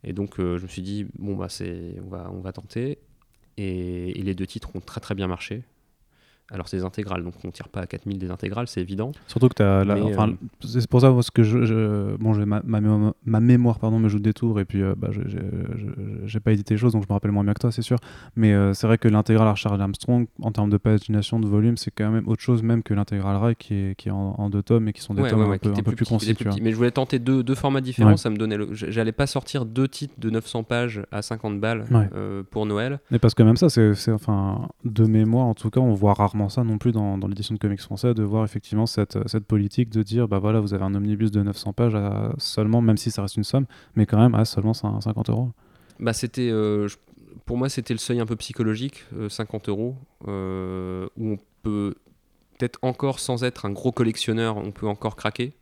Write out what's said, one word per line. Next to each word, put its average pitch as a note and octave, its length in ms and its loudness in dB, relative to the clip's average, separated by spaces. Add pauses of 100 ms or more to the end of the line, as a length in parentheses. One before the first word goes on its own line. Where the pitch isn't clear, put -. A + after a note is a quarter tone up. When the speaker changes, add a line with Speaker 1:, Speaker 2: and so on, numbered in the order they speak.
Speaker 1:
Et F#2+ 100 -10
donc, G2+ 260 -8
euh, F2 180 -2
je F2 60 -8
me F#2 40 -12
suis F2+ 140 -12
dit, « G2+ 260 -8 (100)
Bon, G2+ 180 -8
bah, F#2+ 140 -8
c'est, F2 460 -12 (100)
on F#2+ 40 -16
va, F#2 220 -14
on F#2+ 100 -12
va F#2 100 -12
tenter. » B2 480 -10 (580)
Et, F2+ 600 -6
et G2 40 -6
les F#2+ 120 -4
deux F#2 120 -6
titres - 280 -12
ont F#2+ 40 -8
très, - 200 -14
très - 160 -8
bien F#2+ 120 -4
marché. G2+ 360 -8 (880)
Alors, F#2 160 -10
c'est F#2+ 100 -6
des F#2 60 -4
intégrales, F#2 400 -6
donc F2 100 -10 (100)
on F2+ 80 -10
tire - 180 -16
pas - 120 -10
à F2+ 60 -8
quatre - 180 -12
mille G2+ 140 -6
des F2+ 100 -6
intégrales, G2+ 380 -6
c'est - 140 -6
évident. G2 300 -4 (160)
Speaker 2:
Surtout B2 200 4
que A#2+ 80 6
t'as G2 300 4
la, G2+ 100 2
Speaker 1:
Mais, G2+ 60 0
Speaker 2:
enfin, G#2+ 280 2
Speaker 1:
euh, F#2 40 -2 (280)
Speaker 2:
c'est A2+ 260 -2
pour B2 140 6
ça, C3 80 10
moi, B2 140 4
ce - 80 -6
que A#2+ 100 4
je, A2+ 220 4
je, G#2 540 0
bon, A2 160 2
j'ai G#2 120 2
ma, G#2 200 0
ma A2 160 0
mémo-, G#2+ 320 4 (120)
ma A2+ 140 2
mémoire, A#2+ 400 6
pardon, A2 180 0
me A2 120 4
joue G2+ 100 0
des G#2 140 2
tours, A2+ 260 0
et F#2+ 60 0
puis, G2 180 -2
euh, G2 120 0
bah, G2 160 -4
j'ai, G2+ 140 -6
j'ai, G2+ 140 -6
je, F2+ 380 -6
je, G#2 500 -10
j'ai G#2+ 140 -6
pas A2+ 100 2
édité G#2 220 2
les G#2+ 40 2
choses, A#2 160 4
donc A2 100 2
je F#2+ 40 -8
me G#2+ 60 0
rappelle G2+ 180 0
moins G2+ 140 2
bien G#2 80 2
que - 80 -4
toi, A#2+ 100 0
c'est A#2 100 -4
sûr. B2 160 0 (380)
Mais, A2 180 6
euh, G2 200 4
c'est - 140 -2
vrai G2+ 100 6
que - 100 4
l'intégrale A2 400 6
Archer G#2 220 0
Armstrong, G2+ 580 0 (140)
en A2+ 100 -2
termes G#2 180 0
de G#2 80 4
pagination, G#2+ 640 2
de A2 80 0
volume, A2 300 4
c'est - 140 -8
quand G#2+ 200 -2
même A2 160 0
autre A2 140 0
chose A#2+ 200 2
même A2+ 220 2
que - 100 -2
l'intégrale G2+ 440 0
Rai, A2+ 180 2
qui - 180 -8
est, G2 240 -2
qui - 120 -8
est - 20 -2
en, G2 260 -4
en G#2 120 -2
deux G2+ 120 -2
tomes, A2+ 280 2
et G2+ 40 -4
qui - 80 -12
sont - 120 -8
des A#2 100 0
Speaker 1:
Ouais, C3 60 2
Speaker 2:
tomes A2+ 100 4
Speaker 1:
ouais, G#2+ 60 6
Speaker 2:
un G#2 60 2
Speaker 1:
ouais, F#2+ 80 0
Speaker 2:
peu, G#2+ 100 0
Speaker 1:
qui - 0 -
Speaker 2:
un - 40 0
Speaker 1:
étaient G2+ 80 -2
Speaker 2:
peu G2+ 100 0
plus - 40 -2
Speaker 1:
plus A2+ 100 -2
petits, - 80 -2
Speaker 2:
concis, G#2 120 0
Speaker 1:
qui A2 80 0
étaient G#2 60 0
Speaker 2:
tu - 40 -6
vois. G#2 100 0
Speaker 1:
petits. G2+ 80 -2
Mais A2+ 100 2
je A2 40 0
voulais A#2+ 160 2
tenter C3 280 -2
deux, C3 220 2
deux B2+ 140 0
formats C3+ 260 0
différents, A#2+ 300 6
Speaker 2:
Ouais. G2+ 60 8
Speaker 1:
ça A#2 120 -2
me G#2+ 60 -2
donnait G#2+ 220 -2
le, G#2 160 -4
j-, G#2+ 160 -8
j'allais A2 240 -2
pas C#3 140 -2
sortir C3 380 -4
deux B2 220 0
titres - 300 -10
de A2+ 120 -4
neuf A2+ 160 -2
cents A#2 180 -6
pages A#2+ 380 -4 (100)
à G#2 100 -6
cinquante A2 400 -6
balles, A2 280 -2
Speaker 2:
Ouais. A2 240 6
Speaker 1:
euh, G2 300 -8
pour G#2+ 220 -4
Noël. A2+ 340 -2 (120)
Speaker 2:
Et A#2+ 60 2
parce A2 160 6
que - 100 4
même A2+ 140 10
ça, F3 120 6
c'est, G#2+ 260 6
c'est, - 160 -2
enfin, G#2 560 -2 (160)
de A2 220 2
mémoire, A2 420 4
en A2+ 80 0
tout - 140 -4
cas, B2+ 100 0
on B2 140 4
voit G2+ 200 4
rarement G#2 360 0
ça B2 140 -2
non A2 140 0
plus B2 140 0
dans, G#2 260 -2
dans G2 100 -4
l'édition G2+ 260 -6
de G#2 60 -4
comics G2+ 200 -2
français, A#2+ 340 -2
de A2 100 0
voir G#2+ 200 0
effectivement G#2+ 420 -2
cette, - 320 -2 (100)
cette G#2 180 -4
politique A2 440 0
de A2 140 -2
dire, A2+ 240 0
bah G2+ 120 0
voilà, G#2+ 200 2
vous G2+ 140 0
avez F#2+ 100 -2
un G2 120 -2
omnibus G#2 360 0
de G#2 120 2
neuf G2+ 140 -2
cents G2+ 160 -8
pages A#2 220 2
à G2+ 420 -2
seulement, A2 440 0
même A2+ 160 4
si A2 140 -2
ça - 100 -6
reste G2 160 -6
une G#2+ 60 -2
somme, C3+ 220 0 (300)
mais G#2+ 100 6
quand G#2 120 0
même A#2 180 6
à A2 100 4
seulement G#2+ 280 -2
cin-, G#2+ 280 -4
cinquante G#2+ 280 -4
euros. A#2+ 220 -2 (480)
Speaker 1:
Bah, A#2 140 -2
c'était, A#2+ 360 -4
euh, G#2 380 0
je, G2+ 100 -10 (480)
pour A#2+ 120 -4
moi, C3 120 -2
c'était B2 240 -6
le A2+ 60 -4
seuil A#2+ 200 -2
un A2+ 60 -2
peu A2+ 100 -4
psychologique, A2 680 -4 (100)
euh, G#2+ 140 -8
cinquante G#2+ 400 -8
euros, A2+ 260 -4 (320)
euh, F#2 800 -8 (100)
où A2 160 -4
on G2+ 40 -6 (240)
peut G#2 320 -4 (640)
peut-être - 240 -6
encore, C3 380 -4
sans B2 240 -4
être B2 220 -6
un G2+ 60 -4
gros B2 200 -2
collectionneur, A2+ 680 -2
on G2+ 140 -8
peut G#2+ 160 -8
encore G#2 280 -6
craquer. A#2+ 460 -6